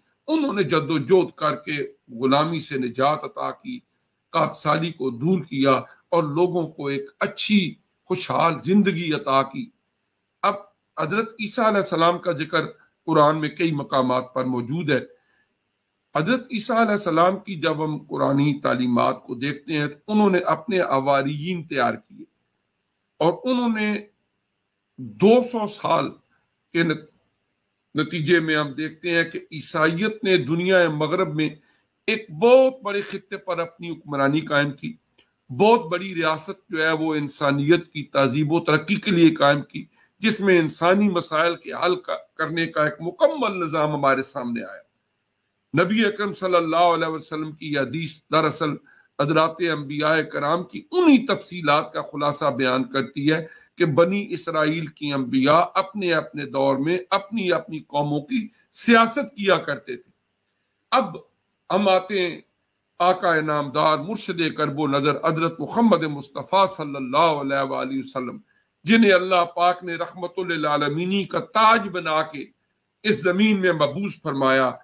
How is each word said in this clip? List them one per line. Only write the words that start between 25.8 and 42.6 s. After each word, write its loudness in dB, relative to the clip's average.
کے 0
نت-، -4
نتیجے 0
میں 0
ہم -2
دیکھتے -8
ہیں 0
کہ -10
عیسائیت -2
نے 4
دنیا 2
مغرب -2
میں -2
ایک -4
بہت 4
بڑے -4
خطے -10
پر -6
اپنی -8
حکمرانی 0
قائم 0
کی۔ -12
بہت 6
بڑی -6
ریاست -4
جو -2
ہے 2
وہ 0
انسانیت 0
کی -8
تہذیب 0
و 2
ترقی 0
کے -4
لیے 6
قائم 4
کی، -12
جس 0
میں 4
انسانی 2
مسائل 0
کے -14
حل 0
کا، -8
کرنے -2